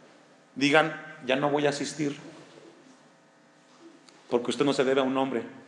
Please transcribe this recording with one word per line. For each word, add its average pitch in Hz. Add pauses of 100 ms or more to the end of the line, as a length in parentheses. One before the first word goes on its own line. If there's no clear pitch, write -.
(560)
digan, 143 (260)
"Ya 127
no 143
voy 147
a 143
asistir", 143 (2000)
porque 120
usted 120
no 139
se 139
debe 131
a -
un 131
hombre, 131 (240)